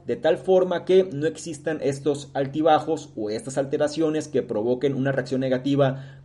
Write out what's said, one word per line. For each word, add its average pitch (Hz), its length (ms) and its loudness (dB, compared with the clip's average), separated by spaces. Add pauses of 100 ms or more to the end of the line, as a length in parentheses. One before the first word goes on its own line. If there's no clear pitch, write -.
de 120 80 -2
tal 165 240 0
forma 185 440 2
que 185 200 6
no 151 240 -4
existan 160 560 -6
estos 139 500 -2
altibajos 151 840 2
o 107 140 -4
estas 120 300 -4
alteraciones 147 680 0
que 127 140 0
provoquen 123 540 0
una 135 160 0
reacción 131 300 -2
negativa 131 840 0